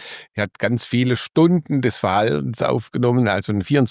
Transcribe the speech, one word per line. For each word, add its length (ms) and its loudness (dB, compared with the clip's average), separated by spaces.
die 80 -8
hat 180 -6
ganz 260 0
viele 320 0
Stunden 640 2
des 160 -2
Verhaltens 640 0
aufgenommen, 640 0
also 240 -2
einen 140 -2